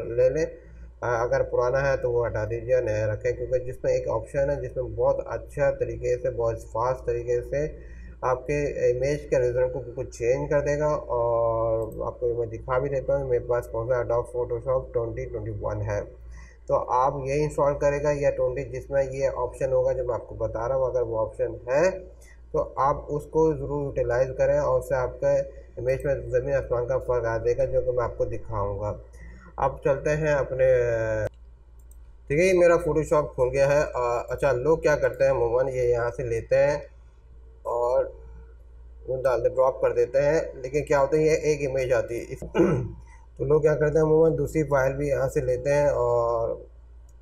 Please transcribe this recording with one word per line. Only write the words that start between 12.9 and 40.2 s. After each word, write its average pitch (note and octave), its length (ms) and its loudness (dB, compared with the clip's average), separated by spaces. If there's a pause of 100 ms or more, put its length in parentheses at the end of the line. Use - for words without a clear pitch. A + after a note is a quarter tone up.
हूँ C3+ 140 -4
मेरे A#2+ 140 0
पास A#2+ 220 -2
कौन A2+ 200 -6
सा A#2+ 220 0
Adobe A#2+ 280 -2
Photoshop B2 560 -2
twenty A#2 320 -4
ट्वेंटी A2 260 -8
वन G#2 300 -6
है। G#2 200 -2 (680)
तो C#3 60 2
आप C3+ 520 0
ये C#3 80 -2
install D3 400 2
करेगा C#3+ 360 2
या C#3 200 2
ट्वेंटी C3 340 -2
जिसमें C3 460 -2
ये C3+ 180 -2
option B2 440 -2
होगा B2+ 200 2
जो C3 120 -2
मैं A#2+ 100 -2
आपको G#2+ 200 -8
बता A2 320 -4
रहा C3+ 120 0
हूँ, B2+ 120 0
अगर B2 120 0
वो A2+ 160 -2
option A2 420 -4 (100)
है F3 440 0 (380)
तो - 260 -2
आप C#3 320 0
उसको D#3 440 0
ज़रूर C#3 300 -4
utilize B2+ 460 0
करें C#3 280 2
और C3 220 2
उससे C#3 140 -4
आपके C3+ 440 0 (440)
image C3 240 0
में A#2+ 240 -2
ज़मीन B2+ 240 2
आसमान B2 320 -2
का C3 120 -2
फ़र्क B2 260 0
आ A2+ 140 0
जाएगा, A#2+ 260 2
जो B2+ 180 2
कि B2 80 0
मैं B2 140 0
आपको - 200 -2
दिखाऊँगा। G#2 760 -4 (580)
अब C#3 260 -2
चलते C#3+ 260 2
हैं D3+ 240 2
अपने, C3 320 2 (1600)
ठीक C#3+ 100 2
है, F3+ 80 6
ये F#3+ 60 4
मेरा E3+ 320 6
Photoshop D3+ 420 2
खुल B2+ 240 0
गया C#3 180 4
है। D3 140 4
अ, A#2+ 480 -2
अच्छा, C3+ 220 2
लोग D3+ 300 2
क्या D3+ 140 4
करते C3+ 280 2
हैं C3+ 60 6
अमूमन, B2 380 2
ये B2+ 220 2
यहाँ A#2 200 2
से C#3 180 -6
लेते A2+ 280 0
हैं C#3+ 300 4 (800)
और A#2+ 460 0 (960)
वो B2+ 80 -2
डाल B2 240 2
दे, B2+ 80 4
ड्रॉप B2+ 340 4
कर B2 100 4
देते A#2+ 260 2
हैं, D3 440 2